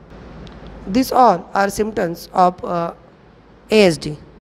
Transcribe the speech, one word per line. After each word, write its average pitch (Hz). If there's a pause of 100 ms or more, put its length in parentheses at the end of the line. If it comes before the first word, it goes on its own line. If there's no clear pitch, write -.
(880)
These 240
all 214
are 196
symptoms 202
of, 185
uh, 170 (760)
A 214
S 160
D, 151 (260)